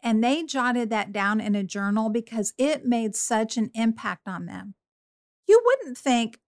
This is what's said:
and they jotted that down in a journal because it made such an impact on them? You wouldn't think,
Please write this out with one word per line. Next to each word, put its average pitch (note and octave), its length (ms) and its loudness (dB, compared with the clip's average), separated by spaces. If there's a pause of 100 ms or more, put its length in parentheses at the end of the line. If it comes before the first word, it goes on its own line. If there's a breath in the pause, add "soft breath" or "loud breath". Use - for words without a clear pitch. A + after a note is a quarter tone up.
and A3 200 2
they C#4+ 220 2
jotted B3 460 -2
that G#3 220 -2
down G#3 280 0
in G#3 140 0
a G3+ 100 -2
journal G3+ 440 -2
because A3 480 -4
it C#4+ 300 0
made A3+ 300 0
such A3+ 400 -2
an A3 180 -2
impact A3 540 -2
on E3+ 180 -8
them? F#3+ 280 -14 (720)
You A4 180 8
wouldn't A#4 340 2
think, A#3 500 0